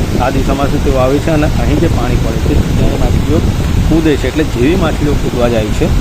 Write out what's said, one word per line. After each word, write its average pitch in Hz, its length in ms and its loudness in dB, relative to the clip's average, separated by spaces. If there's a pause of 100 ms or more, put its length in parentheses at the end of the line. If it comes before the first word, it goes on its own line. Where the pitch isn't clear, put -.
(200)
આ 123 100 0
દિશામાંથી 135 480 0
તેઓ 135 200 0
આવે 131 200 0
છે 165 120 -2
અને 156 160 2
અહીં - 320 0
જે 170 80 2
પાણી - 300 0
પડે - 240 -2
છે - 200 0
ત્યાં - 380 0
માછલીઓ - 400 0 (500)
કૂદે 156 280 2
છે. 131 120 -2
એટલે 156 160 -2
જેવી 147 320 0
માછલીઓ 147 360 0
કૂદવા 120 360 0
જાય 113 160 0
છે - 220 0 (140)